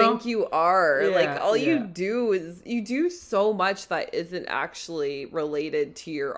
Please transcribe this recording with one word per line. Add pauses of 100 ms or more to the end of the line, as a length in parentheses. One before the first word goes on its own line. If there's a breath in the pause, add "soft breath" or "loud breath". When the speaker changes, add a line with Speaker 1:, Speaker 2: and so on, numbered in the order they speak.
Speaker 1:
think
you
are.
Speaker 2:
Yeah,
Speaker 1:
Like,
all
you
Speaker 2:
yeah.
Speaker 1:
do
is,
you
do
so
much
that
isn't
actually
related
to
your